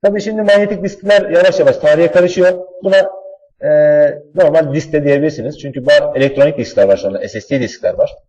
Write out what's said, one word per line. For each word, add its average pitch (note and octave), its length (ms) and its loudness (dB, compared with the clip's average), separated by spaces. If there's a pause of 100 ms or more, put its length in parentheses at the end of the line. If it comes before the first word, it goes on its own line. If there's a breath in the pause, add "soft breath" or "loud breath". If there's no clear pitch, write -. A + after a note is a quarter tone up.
Tabii G3+ 180 0
şimdi G#3+ 200 -6
manyetik G3+ 420 0
diskler G3 460 0
yavaş F3 300 2
yavaş - 180 2
tarihe D#3 340 2
karışıyor. F3+ 480 2 (240)
Buna, G3 140 2 (640)
e, - 80 -4 (680)
normal D#3 380 2
disk D3+ 200 -6
de D3+ 100 0
diyebilirsiniz. C#3+ 560 -2
Çünkü C#3 200 -12
ba-, - 380 0
elektronik C#3 400 0
diskler G2+ 300 0
var G2 100 2
şu F#2 100 -6
anda, G2 200 -6
S A2 140 -10
S - 140 -6
D C3 60 -2
diskler - 320 -6
var. - 220 -4 (120)